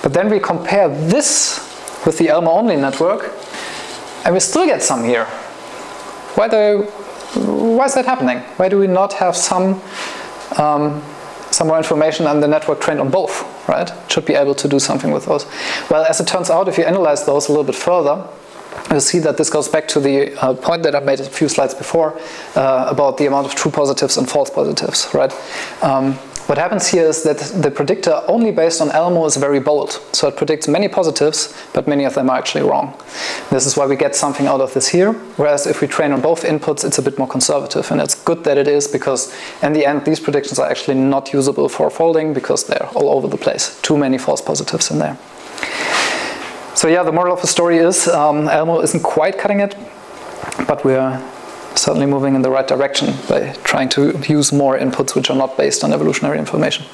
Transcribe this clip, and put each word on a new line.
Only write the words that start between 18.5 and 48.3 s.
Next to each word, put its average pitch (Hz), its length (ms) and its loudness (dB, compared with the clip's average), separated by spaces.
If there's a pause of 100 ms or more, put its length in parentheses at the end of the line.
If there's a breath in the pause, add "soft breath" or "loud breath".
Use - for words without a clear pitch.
you'll 151 80 4
see 170 200 2
that 156 180 0
this 151 120 0
goes 147 200 0
back 156 180 0
to - 120 2
the, 139 440 2
uh, 131 100 2
point 165 300 -2
that 147 120 2
I 143 40 2
made 139 200 0
a 135 40 -6
few 135 240 -2
slides 135 260 0
before, 156 460 -2 (360 loud breath)
uh, 135 340 2
about 135 280 2
the 147 80 2
amount 139 220 2
of - 80 -6
true - 160 0
positives 139 460 0
and 131 120 -2
false 143 200 0
positives, - 640 -2
right? 135 200 2 (480 loud breath)
Um, 135 380 0 (260)
what 143 140 0
happens 180 280 0
here 165 200 4
is 156 160 0
that 147 160 2
the 143 320 0
predictor 151 560 0
only 220 240 2
based 165 280 2
on 151 120 0
ELMO 165 340 2
is 151 100 0
very 143 240 2
bold. 147 400 0 (120)
So - 160 0
it 139 80 -2
predicts 151 320 -2
many 151 200 2
positives, 160 680 0 (160 loud breath)
but 135 140 0
many 143 160 2
of 131 100 0
them 131 160 2
are 127 80 2
actually 143 320 0
wrong. 139 240 -2 (560 loud breath)
This 131 160 2
is 135 100 0
why 143 120 2
we 139 80 2
get 139 200 0
something 139 300 0
out 135 160 2
of 131 140 0
this 131 140 2
here, 190 240 4 (240)
whereas 143 280 2
if 147 160 0
we - 60 0
train 147 240 0
on 131 100 0
both 165 220 2
inputs, 151 400 -2
it's - 160 0
a - 20 -2
bit 135 160 0
more 131 100 -2
conservative. 143 600 -2
And 156 100 2
it's 147 140 0
good 165 300 -2
that 143 160 4
it 143 80 4
is, 143 200 4
because 135 480 -2 (280 loud breath)
in 147 100 2
the 151 140 4
end, 147 180 0
these 156 140 2
predictions 139 400 -2
are 139 100 0
actually 131 300 -2
not 135 340 0
usable 139 340 2
for 151 220 0
folding 160 420 2
because - 340 -2
they're - 280 -4
all 143 160 2
over 143 180 2
the 143 100 -4
place. - 440 -2
Too 156 160 2
many 131 220 2
false 139 220 -2
positives - 500 -4
in 76 80 -2
there. 76 180 -2 (1600 loud breath)
So - 120 2
yeah, 175 140 4
the 160 100 0
moral 180 220 2
of 180 80 -4
the 170 60 -2
story 170 300 2
is, 175 300 4
um, 151 420 2